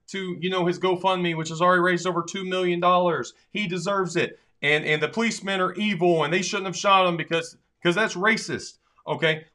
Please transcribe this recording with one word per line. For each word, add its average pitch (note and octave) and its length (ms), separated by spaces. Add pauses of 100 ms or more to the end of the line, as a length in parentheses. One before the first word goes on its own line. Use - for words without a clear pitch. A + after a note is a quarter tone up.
to, F#3 320
you F3+ 100
know, F#3 160
his F3 120
GoFundMe, F3+ 560
which D#3+ 140
has E3 140
already F3+ 180
raised F3+ 260
over E3+ 160
two F#3+ 220
million F#3 360
dollars. F3 520 (180)
He G#3 160
deserves F#3 480
it. C3+ 240 (220)
And, D3+ 240
and D3+ 180
the D3+ 60
policemen G3 520
are F#3 120
evil F3+ 500
and D3 100
they F#3+ 100
shouldn't F#3+ 240
have F3+ 100
shot G3 300
him F3 100
because, E3 400 (260)
'cause F3 120
that's G#3+ 200
racist. F3+ 640 (280)
Okay, D#3 480